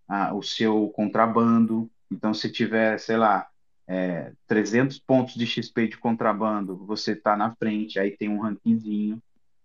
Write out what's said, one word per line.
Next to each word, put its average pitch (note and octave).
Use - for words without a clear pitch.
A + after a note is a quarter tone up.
ah, G2
o G2+
seu G#2+
contrabando. A2+
Então, G#2+
se G#2+
tiver, A2
sei A2+
lá, G#2
é, F2+
trezentos A2+
pontos B2+
de A#2+
X A2+
P A2+
de A2
contrabando, G#2+
você G2+
tá G#2
na A2
frente, G#2+
aí G2
tem G#2
um G#2
rankingzinho. G#2+